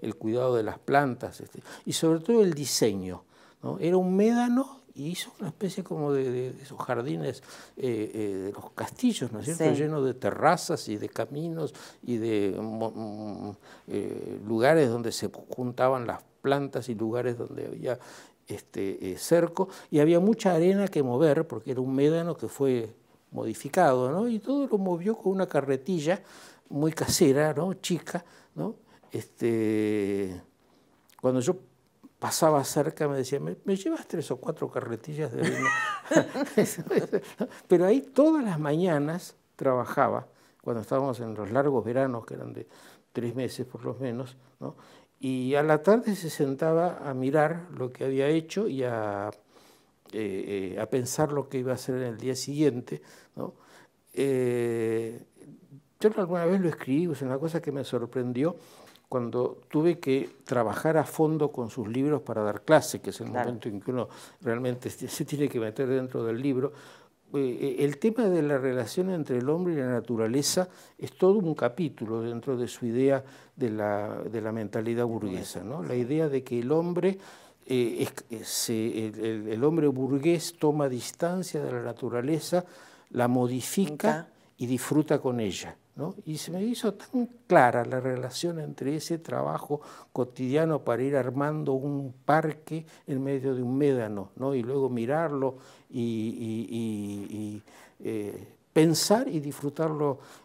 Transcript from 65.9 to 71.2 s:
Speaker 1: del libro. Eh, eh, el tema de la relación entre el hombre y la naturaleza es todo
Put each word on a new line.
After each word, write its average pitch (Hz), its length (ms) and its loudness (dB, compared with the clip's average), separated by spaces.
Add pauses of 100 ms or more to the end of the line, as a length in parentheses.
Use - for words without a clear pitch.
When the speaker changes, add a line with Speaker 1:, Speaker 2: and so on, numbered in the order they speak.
Speaker 1:
del 113 160 -2
libro. 139 320 0 (600)
Eh, 135 280 0
eh, 139 220 -2
el 147 160 0
tema 226 260 2
de 180 160 4
la 147 160 2
relación 127 540 0
entre 139 260 -2
el 123 120 0
hombre 175 240 0
y 151 40 0
la 131 100 0
naturaleza 123 800 0 (300)
es - 200 -10
todo 190 220 8